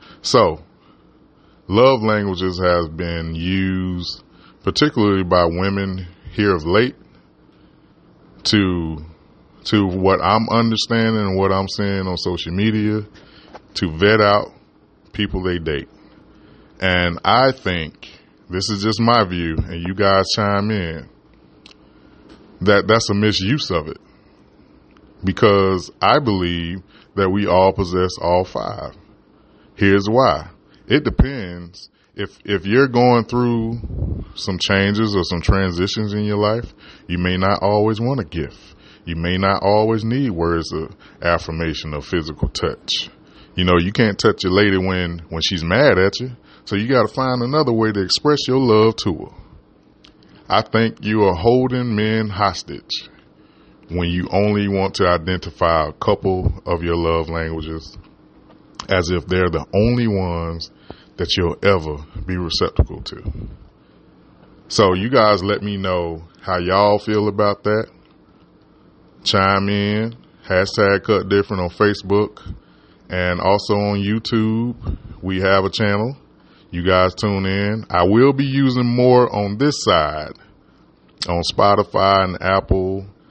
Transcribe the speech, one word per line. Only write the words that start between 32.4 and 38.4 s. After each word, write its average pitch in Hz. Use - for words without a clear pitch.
if 95
you're 127
going 120
through 120
some 92
changes 101
or 92
some 85
transitions 98
in 104
your 104
life, 107
you 87
may 90
not 95
always 104
want 131
a 98
gift. -